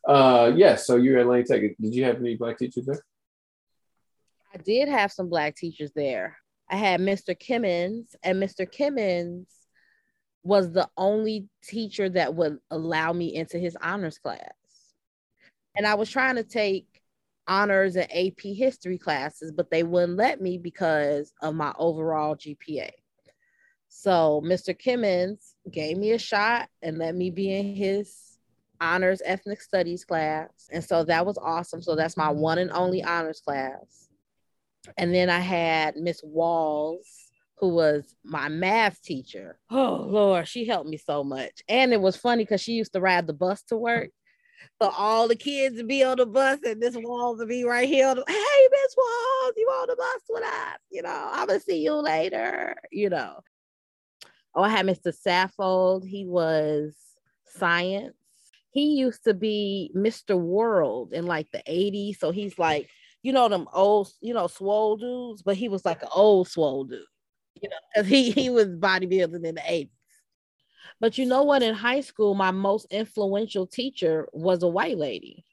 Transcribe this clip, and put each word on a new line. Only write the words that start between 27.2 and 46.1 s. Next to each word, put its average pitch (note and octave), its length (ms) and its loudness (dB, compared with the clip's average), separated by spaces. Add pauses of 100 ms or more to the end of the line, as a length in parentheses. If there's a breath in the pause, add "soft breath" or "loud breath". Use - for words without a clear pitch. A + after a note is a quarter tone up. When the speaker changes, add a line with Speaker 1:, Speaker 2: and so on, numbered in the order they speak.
Speaker 2:
be F#3+ 240 -4
in G3+ 220 -4
his G3 600 -6 (440)
honors F#3 420 0
ethnic G3 380 -6
studies F3 420 -4
class. D#3 460 -2 (200)
And E3 140 -6
so E3 220 0
that E3+ 200 2
was G3+ 120 -4
awesome. E3+ 440 -6
So E3+ 140 -2
that's D#3+ 220 -2
my D#3 120 0
one D#3 280 0
and F3+ 140 -2
only F3+ 300 0
honors E3 380 -4
class. - 720 -8 (880)
And F3 160 0
then F3+ 160 2
I F3 100 2
had D#3+ 580 0
Miss E3+ 260 -6
Walls, D#3+ 840 -2 (500)
who F#3+ 120 0
was D3+ 540 2
my C#3+ 240 -6
math F#3 540 0
teacher. G#2+ 580 -14 (100)
Oh, B3+ 380 -2
Lord, G3 400 2
she A#3+ 180 -8
helped F3 240 -4
me D#3 80 -8
so D3 260 -4
much. C3+ 440 -8
And B3 240 4
it A3 80 4
was F#3+ 160 4
funny A#3 300 0
'cause G3 160 -2
she A#3 120 -6
used A3+ 200 -4
to F#3 80 0
ride F3+ 260 2
the D#3+ 60 -6
bus F3+ 300 -4
to A#3 140 -4
work. A#3 340 -2 (720 soft breath)
So G3+ 80 4
all A3 380 2
the A3+ 80 4
kids C4+ 400 -2
would A3+ 120 -8
be C4+ 160 2
on B3+ 140 2